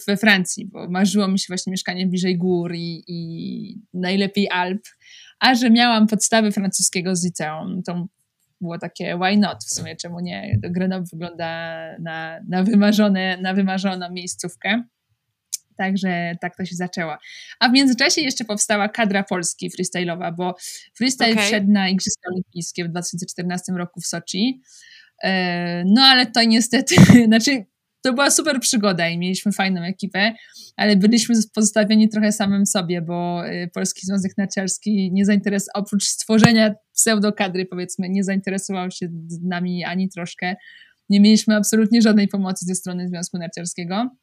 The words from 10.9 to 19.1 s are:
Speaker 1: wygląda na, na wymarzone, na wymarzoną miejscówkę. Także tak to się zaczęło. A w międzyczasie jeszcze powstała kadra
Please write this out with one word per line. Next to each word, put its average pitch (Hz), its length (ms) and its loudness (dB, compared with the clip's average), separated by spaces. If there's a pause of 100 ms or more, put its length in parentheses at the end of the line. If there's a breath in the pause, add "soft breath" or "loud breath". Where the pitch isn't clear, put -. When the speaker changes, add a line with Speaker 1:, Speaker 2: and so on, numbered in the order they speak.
Speaker 1:
wygląda 165 680 -10 (200)
na, 160 480 -10
na 185 160 0
wymarzone, 202 800 4
na 185 120 -2
wymarzoną 190 580 -2
miejscówkę. 185 720 -6 (960)
Także 180 640 -2
tak 175 160 -10
to 190 80 -6
się 175 100 -10
zaczęło. 170 420 -6 (420 loud breath)
A 247 100 4
w - 20 4
międzyczasie 269 500 4
jeszcze 262 240 -4
powstała 208 440 0
kadra 196 340 0